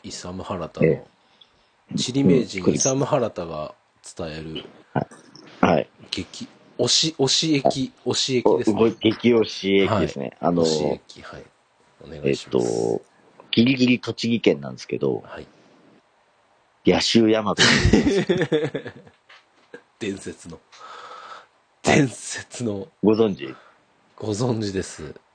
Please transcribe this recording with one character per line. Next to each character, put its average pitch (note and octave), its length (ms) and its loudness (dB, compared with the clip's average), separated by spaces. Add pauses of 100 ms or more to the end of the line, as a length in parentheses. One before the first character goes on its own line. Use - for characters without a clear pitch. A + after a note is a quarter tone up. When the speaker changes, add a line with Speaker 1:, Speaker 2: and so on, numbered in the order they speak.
Speaker 1:
イ F#2+ 80 -12
サ F2+ 220 -12
ム・ F#2 100 -10
ハ F#2+ 140 -6
ラ D#2+ 100 -6
タ - 140 -12
の、 E2 60 6
Speaker 2:
え C2+ 180 0 (880)
え。 - 20 -6
Speaker 1:
地 - 160 -2
理 C3+ 140 0
名 B2 180 6
人、 G2 160 -10
Speaker 2:
う - 40 -6
ん、 - 20 -10
ク F#2+ 60 4
イ - 20 0
ズ。 - 40 -2
Speaker 1:
イ - 40 -6
サ C#3 120 2
ム・ C#3 120 0
ハ D3 140 0
ラ G#2+ 100 -2
タ F2 160 -10
が D2+ 280 -8 (440)
伝 E2+ 100 -8
え D#2 140 -10
る、 D#2 240 -12 (280)
Speaker 2:
は - 80 0
い。 - 60 -6 (520)
は E2+ 200 4
い。 - 100 -4 (200)
Speaker 1:
激、 - 380 -10 (300)
推 A#2+ 100 0
し、 - 320 0
推 C3+ 80 4
し D#3 280 0
駅、 C3+ 80 0
Speaker 2:
は C3+ 60 4
い。 C3 220 -2 (140)
Speaker 1:
推 B2 80 0
し B2+ 240 -2
駅 G#2+ 200 4
で A#2 60 -2
す A2 80 2
ね。 G2+ 40 -2
Speaker 2:
お、 G2+ 40 -2
ご A2+ 80 6
い、 A2 120 0
激 A#2 360 2
推 A2 80 6
し G2 360 0
駅 F#2+ 100 4 (100)
で D2+ 80 2
す C#2+ 100 -10
ね。 C2 220 -10
Speaker 1:
は D2 80 -2
い。 - 20 4
Speaker 2:
あ - 20 4
の、 E2+ 120 2
Speaker 1:
推 - 20 4
し D#2 200 2
駅、 - 360 -6
は - 160 -18
い。 - 60 -18 (600)
お D2 40 -18
願 D2+ 160 -12
い C#2 120 2
し - 140 -10
ま B1+ 120 2
す。 A#1+ 60 0
Speaker 2:
え A1+ 280 0
っ - 40 -4
と、 - 20 -6 (500)
ギ A#2 140 4
リ C3+ 100 4
ギ B2+ 100 2
リ B2 140 2
栃 A2+ 300 -6
木 A#2 100 0
県 D2 220 2
な C#2 80 -10
ん B1 40 -12
で B1 60 -16
す - 80 -18
け B1+ 100 -6
ど、 B1+ 280 -2
Speaker 1:
は - 160 -16
い。 - 60 -20 (1400)
Speaker 2:
野 F2+ 160 4
州 A2+ 300 4
山 G#2+ 240 2
辺。 - 140 2 (1120)
Speaker 1:
<laughs> - 20 -8 (1200)
伝 G2 180 -6
説 E2+ 320 -14
の。 D#2+ 100 -16 (1200)
伝 D3+ 240 4
説 - 560 -12
の。 G2+ 240 -6 (160)
Speaker 2:
ご G#2+ 100 6
存 G#2+ 220 2
知？ C2+ 200 -10 (600)
Speaker 1:
ご G#2+ 140 -8
存 A2+ 340 -2
知 G2 100 -4
で F#2 80 -2
す。 D2+ 320 -14 (220)